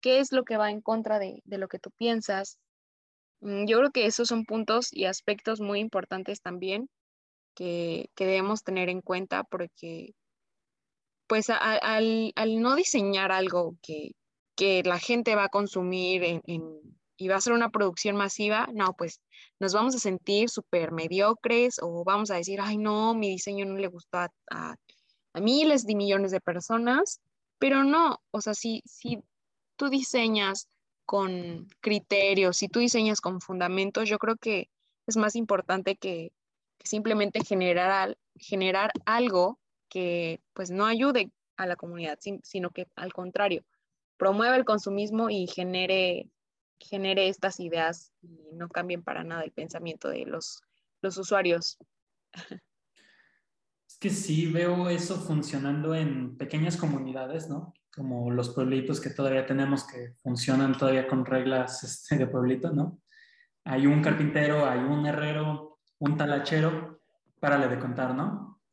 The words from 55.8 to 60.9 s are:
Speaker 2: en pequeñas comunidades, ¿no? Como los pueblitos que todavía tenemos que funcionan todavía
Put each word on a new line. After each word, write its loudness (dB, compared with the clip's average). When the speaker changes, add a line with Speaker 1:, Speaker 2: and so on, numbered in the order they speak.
Speaker 2:
en -2
pequeñas -2
comunidades, -4
¿no? -8
Como -4
los 0
pueblitos 0
que -6
todavía 0
tenemos 0
que -14
funcionan 2
todavía 4